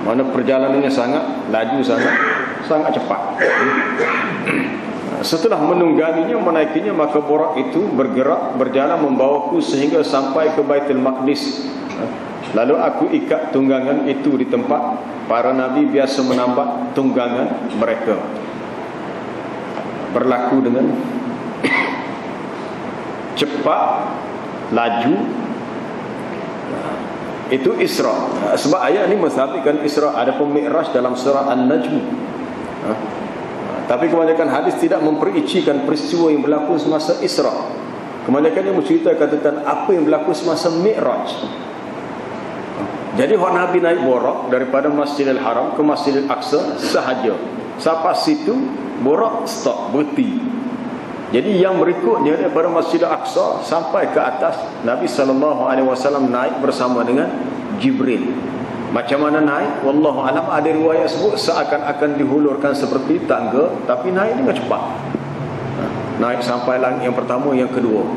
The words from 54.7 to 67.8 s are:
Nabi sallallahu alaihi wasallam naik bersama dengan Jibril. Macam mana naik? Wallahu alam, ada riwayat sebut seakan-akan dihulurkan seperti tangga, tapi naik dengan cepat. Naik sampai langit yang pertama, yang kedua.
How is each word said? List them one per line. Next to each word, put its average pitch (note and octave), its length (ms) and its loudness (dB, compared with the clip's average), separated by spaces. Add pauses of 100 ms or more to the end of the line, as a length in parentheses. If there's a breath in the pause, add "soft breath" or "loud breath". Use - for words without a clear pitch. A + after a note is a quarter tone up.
Nabi A#2 240 0
sallallahu C3+ 580 2
alaihi C3 220 2
wasallam C3 420 2
naik B2 320 0
bersama B2+ 460 2
dengan C#3+ 240 2 (480)
Jibril. B2+ 560 2 (520)
Macam C#3 400 0
mana D3+ 160 2
naik? D3+ 400 0
Wallahu C#3 400 2
alam, C3+ 240 0
ada D3+ 240 2
riwayat D#3+ 400 2
sebut F3+ 240 0
seakan-akan D3 800 0
dihulurkan C#3+ 560 2
seperti C3 560 0
tangga, B2 400 2 (160)
tapi F3+ 320 0
naik A3+ 240 0
dengan B3+ 160 2
cepat. A3 260 -2 (1400)
Naik A#2+ 220 0
sampai B2+ 400 0
langit B2+ 320 0
yang A#2 40 0
pertama, B2 360 0
yang B2+ 160 2
kedua. A2+ 500 2